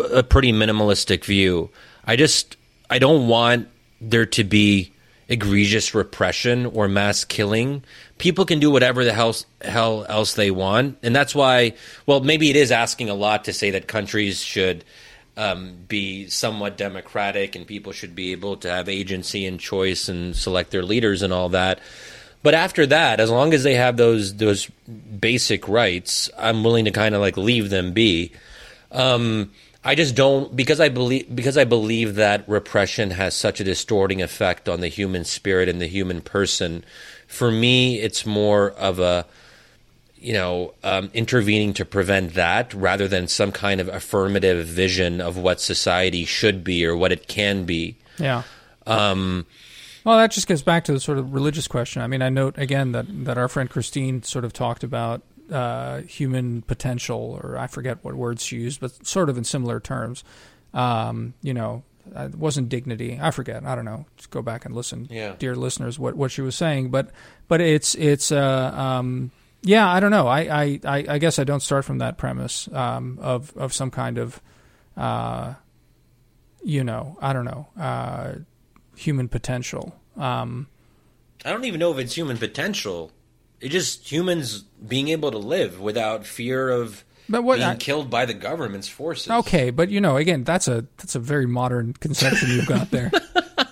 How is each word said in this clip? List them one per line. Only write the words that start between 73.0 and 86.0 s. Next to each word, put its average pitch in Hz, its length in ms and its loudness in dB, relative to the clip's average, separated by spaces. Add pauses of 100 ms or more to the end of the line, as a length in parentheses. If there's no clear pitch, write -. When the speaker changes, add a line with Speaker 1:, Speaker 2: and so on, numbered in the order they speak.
Speaker 2:
of, 131 360 -4
of 135 160 -6
some 131 180 -4
kind 123 280 -6
of, 117 220 -8 (540)
uh, 120 600 -6 (1080)
you 147 200 -2
know, 120 380 -8
I 139 120 -2
don't 123 120 -4
know, - 220 -12 (100)
uh, 127 540 -8 (640)
human 135 320 -4
potential. - 680 -8 (220)
Um, 123 500 -6 (760)
Speaker 1:
I 143 80 -6
don't 240 140 -4
even 180 160 -6
know 170 100 2
if 139 80 -4
it's 123 160 -6
human 143 220 -4
potential. 107 760 -6 (480)
It's 135 120 -8
just - 400 -4
humans 151 520 -2 (240)
being 135 220 -2
able 151 200 -2
to 113 80 -6
live 104 420 -2
without 107 460 -4